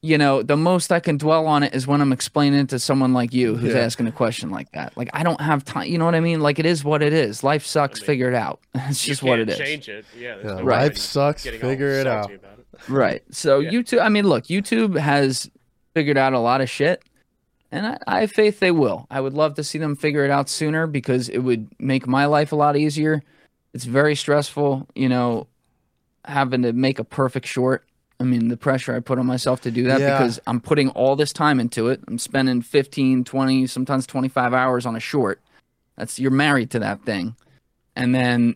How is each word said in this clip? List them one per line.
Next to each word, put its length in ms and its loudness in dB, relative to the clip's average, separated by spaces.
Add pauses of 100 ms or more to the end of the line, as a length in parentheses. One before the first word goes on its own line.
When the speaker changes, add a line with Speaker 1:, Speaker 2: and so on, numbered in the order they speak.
Speaker 1:
you 160 4
know, 240 4
the 120 2
most 360 2
I 80 4
can 180 0
dwell 300 2
on 160 4
it 100 -2
is 140 -2
when 120 4
I'm 140 4
explaining 460 2
it 100 0
to 100 -4
someone 340 2
like 200 0
you 220 2
who's 180 -2
Speaker 2:
Yeah. 60 2
Speaker 1:
asking 260 -2
a 60 -4
question 400 -4
like 220 -10
that. 220 -10
Like, 180 -8
I 100 -4
don't 180 0
have 240 0
time, 220 -8
you 100 -2
know 80 2
what 80 2
I 60 4
mean? 220 0
Like, 180 2
it 80 2
is 160 0
what 180 0
it 100 2
is. 320 0
Life 220 0
sucks, 340 -2
Speaker 3:
I 20 -14
mean, 40 -10
Speaker 1:
figure 240 0
it 60 -2
out. 320 -4
<laughs> 80 -14
It's 320 -4
Speaker 3:
you 60 -2
Speaker 1:
just 100 -6
what 140 2
Speaker 3:
can't 120 -2
Speaker 1:
it 40 -2
is. 40 -4
Speaker 3:
change 320 -8
it. 160 -16 (100)
Yeah, 200 -14
there's 100 -14
Speaker 2:
Yeah, 120 -6
Speaker 3:
no 60 -6
Speaker 1:
Right. 200 2
Speaker 2:
life 80 2
Speaker 3:
point 80 -10
Speaker 2:
sucks, 440 -2
Speaker 3:
getting 200 -10
all 60 -2
Speaker 2:
figure 200 -2
it 140 0
Speaker 3:
salty 320 -2
Speaker 2:
out. 40 -20
Speaker 3:
about 200 -20
it. 60 -20 (220)
Speaker 1:
Right. 440 0
So 300 2
Speaker 3:
Yeah. 100 -2
Speaker 1:
YouTube, 280 0
I 100 4
mean, 180 4
look, 180 4
YouTube 540 0
has 500 2 (460)
figured 240 2
out 140 4
a 60 2
lot 220 2
of 80 -2
shit, 320 0 (720)
and 160 -6
I, 100 -6 (100)
I 140 0
have 100 -2
faith 280 2
they 120 2
will. 380 0
I 100 -6
would 140 -4
love 220 0
to 80 -6
see 160 -8
them 160 -2
figure 280 0
it 80 0
out 160 2
sooner 380 -2
because 420 -2
it 120 -4
would 280 -2 (120)
make 280 -2
my 200 2
life 240 2
a 40 -2
lot 220 2
easier. 460 0 (500)
It's 100 -10
very 320 2
stressful, 800 0
you 140 0
know, 380 0 (760)
having 380 -2
to 100 0
make 280 0
a 40 -6
perfect 440 -4
Short. 360 0 (360)
I 40 -2
mean, 240 2
the 100 -2
pressure 380 -2
I 40 -4
put 200 -4
on 60 -2
myself 360 -2
to 100 -4
do 120 -2
that 160 4
Speaker 2:
Yeah. 180 2
Speaker 1:
because 300 0
I'm 140 -2
putting 300 2
all 240 2
this 180 -2
time 260 2
into 300 -2
it. 180 -2
I'm 120 -8
spending 420 0
fifteen, 600 0
twenty, 440 0
sometimes 400 -2
twenty-five 460 -2
hours 320 0
on 100 -4
a 40 -6
Short. 420 -2 (560)
That's, 220 -10
you're 120 0
married 400 2
to 80 -2
that 240 -4
thing. 320 -4 (600)
And 200 0
then 400 2